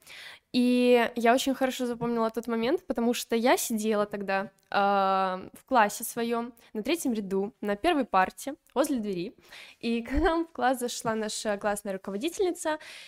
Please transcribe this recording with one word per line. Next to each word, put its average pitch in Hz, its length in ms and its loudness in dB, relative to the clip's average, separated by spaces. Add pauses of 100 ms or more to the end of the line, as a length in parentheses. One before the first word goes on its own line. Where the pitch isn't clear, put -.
(520)
И 247 640 4
я 233 180 6
очень 262 200 0
хорошо 254 320 -2
запомнила 233 440 -2
тот 233 180 -6
момент, 233 380 0
потому 240 280 0
что - 220 -4
я 247 200 4
сидела 214 500 0
тогда, 196 440 -4 (200)
а, 190 840 2
в - 100 -20
классе 220 400 2
своём, 233 480 -4 (220)
на 214 80 -4
третьем 285 320 0
ряду, 196 460 -2
на 208 160 -2
первой 302 280 2
парте, 196 500 0 (200)
возле 285 240 2
двери. 202 360 -4 (460)
И 233 220 -2
к 240 100 -10
нам 330 340 4
в - 60 -20
класс 254 280 0
зашла 233 340 -4
наша 214 420 -4
классная 202 380 -4
руководительница 311 840 -2 (300)